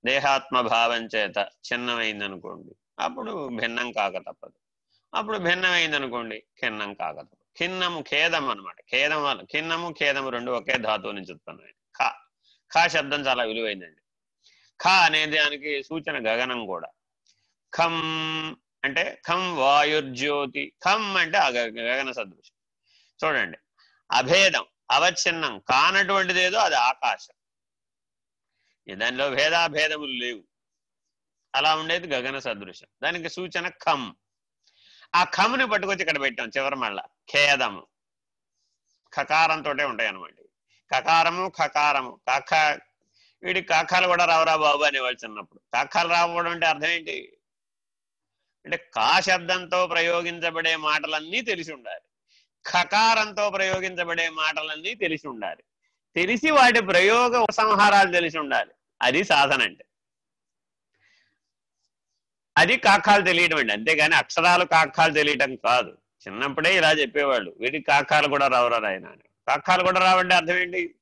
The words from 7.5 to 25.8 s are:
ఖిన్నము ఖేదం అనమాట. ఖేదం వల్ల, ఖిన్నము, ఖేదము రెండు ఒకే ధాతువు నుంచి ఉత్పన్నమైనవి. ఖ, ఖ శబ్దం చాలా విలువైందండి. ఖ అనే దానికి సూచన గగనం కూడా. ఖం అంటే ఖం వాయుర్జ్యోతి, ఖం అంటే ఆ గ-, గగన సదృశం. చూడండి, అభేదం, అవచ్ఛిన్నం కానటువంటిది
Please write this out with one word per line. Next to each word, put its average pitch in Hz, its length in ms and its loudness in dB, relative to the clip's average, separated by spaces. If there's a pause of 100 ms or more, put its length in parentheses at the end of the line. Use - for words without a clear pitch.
ఖిన్నము 175 500 -4
ఖేదం 151 420 0
అనమాట. 95 300 -10
ఖేదం 147 440 -2
వల్ల, 123 180 -4
ఖిన్నము, 165 560 -6
ఖేదము 139 300 -2
రెండు 123 220 -6
ఒకే 127 280 -2
ధాతువు 107 340 -4
నుంచి 92 200 -12
ఉత్పన్నమైనవి. - 760 -8
ఖ, - 40 -4 (640)
ఖ 170 140 4
శబ్దం 143 380 -2
చాలా 123 180 0
విలువైందండి. 107 560 -8 (840)
ఖ 170 40 4
అనే 160 380 4
దానికి 147 560 -2
సూచన 147 460 -6
గగనం 120 380 -4
కూడా. 87 220 -10 (880)
ఖం 160 800 -4 (280)
అంటే 139 420 -4
ఖం 180 300 -2
వాయుర్జ్యోతి, 143 1160 0 (120)
ఖం 202 320 0
అంటే 170 220 0
ఆ 160 100 2
గ-, 120 320 -4
గగన 127 320 -4
సదృశం. 101 440 -14 (680)
చూడండి, 123 340 -2 (540)
అభేదం, 147 520 4 (260)
అవచ్ఛిన్నం 160 800 0
కానటువంటిది 185 760 2